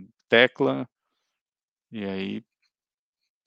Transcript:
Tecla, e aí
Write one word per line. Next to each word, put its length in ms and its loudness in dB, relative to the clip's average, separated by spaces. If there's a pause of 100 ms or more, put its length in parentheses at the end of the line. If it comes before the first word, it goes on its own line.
(260)
Tecla, 640 2 (1040)
e 140 -10
aí 360 -8 (1040)